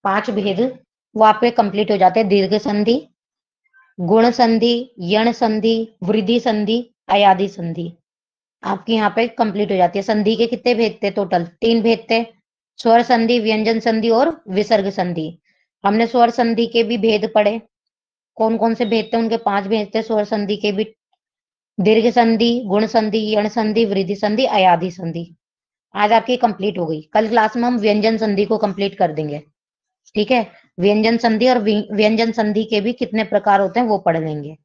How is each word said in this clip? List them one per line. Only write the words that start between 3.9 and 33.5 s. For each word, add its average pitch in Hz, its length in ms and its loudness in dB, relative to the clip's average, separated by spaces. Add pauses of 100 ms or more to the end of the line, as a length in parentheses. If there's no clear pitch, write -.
गुण 214 320 4
संधि, 233 720 0
यण 214 320 0
संधि, 226 680 -2
वृद्धि 214 380 0
संधि, 226 540 -2 (140)
अयादि 196 400 4
संधि 170 440 -10 (680)
आपकी 196 320 -4
यहाँ 214 220 0
पे 226 120 2
complete 208 420 -2
हो 196 60 0
जाती 180 220 2
है। 196 40 -4
संधि 214 340 0
के 226 100 2
कितने 247 280 -2
भेद 220 280 -2
थे 202 80 -2
total? 185 340 -2 (160)
तीन 233 220 2
भेद 226 280 0
थे, 226 120 2 (560)
स्वर 233 240 4
संधि, 240 380 2
व्यंजन 220 400 0
संधि 220 300 0
और 277 380 0
विसर्ग 202 420 0
संधि। 175 480 -6 (460)
हमने 214 220 2
स्वर 233 240 2
संधि 233 360 0
के 233 160 0
भी 226 160 -2
भेद 214 360 0
पढ़े, 214 260 2 (760)
कौन 220 220 0
कौन 226 160 0
से 240 100 -2
भेद 220 280 -2
थे? 233 40 -2
उनके 226 200 -2
पांच 202 280 -2
भेद 208 300 -2
थे 220 80 -2
स्वर 214 220 -2
संधि 208 320 -4
के 208 160 -4
भी, 202 120 -4 (960)
दीर्घ 220 360 2
संधि, 233 520 2
गुण 208 200 0
संधि, 214 480 -2
यण 208 140 0
संधि, 214 360 0
वृद्धि 196 320 -2
संधि, 214 300 -2
अयादि 185 440 2
संधि। 170 440 -10 (600)
आज 208 180 2
आपकी 226 240 2
complete 208 420 -2
हो 170 80 -4
गई। 156 160 -6
कल 214 260 0
class 220 280 0
में 240 80 -2
हम 247 140 -2
व्यंजन 214 400 2
संधि 208 260 0
को 208 140 -2
complete 196 400 -4
कर 170 140 0
देंगे। 147 260 -6 (760)
ठीक 214 160 -2
है, 247 120 2 (360)
व्यंजन 214 400 2
संधि 226 300 2
और 254 100 4
वि-, 208 340 -2
व्यंजन 214 400 2
संधि 214 320 -2
के 220 160 -2
भी 220 120 -2
कितने 220 320 -4
प्रकार 202 360 0